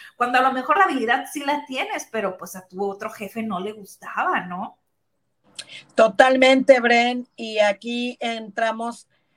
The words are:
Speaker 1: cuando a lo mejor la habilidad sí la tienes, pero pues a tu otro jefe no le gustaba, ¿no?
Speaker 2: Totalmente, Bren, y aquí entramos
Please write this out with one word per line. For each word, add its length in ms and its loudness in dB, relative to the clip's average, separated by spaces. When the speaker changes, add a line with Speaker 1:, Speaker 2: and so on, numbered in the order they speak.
Speaker 1:
cuando 220 0
a 60 4
lo 100 2
mejor 240 0
la 80 6
habilidad 480 0
sí 100 -8
la 220 -2
tienes, 460 -8
pero 260 -4
pues 180 -16
a 120 -18
tu 160 -8
otro 260 -6
jefe 340 -10
no 160 -6
le 140 -6
gustaba, 680 -6
¿no? 360 -10
Speaker 2:
Totalmente, 840 6
Bren, 560 2
y 240 -4
aquí 600 -2
entramos 880 -6